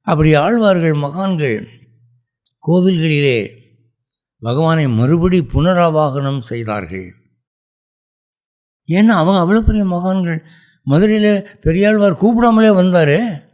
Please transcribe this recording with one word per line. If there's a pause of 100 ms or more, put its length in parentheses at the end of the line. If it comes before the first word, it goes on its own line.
அப்படி
ஆழ்வார்கள்,
மகான்கள் (960)
கோவில்களிலே (760)
பகவானை
மறுபடி
புனராவாகனம்
செய்தார்கள். (1700)
ஏன்னா,
அவங்க
அவ்வளோ
பெரிய
மகான்கள். (420)
மதுரையில
பெரியாழ்வார்
கூப்பிடாமலே
வந்தாரு. (120)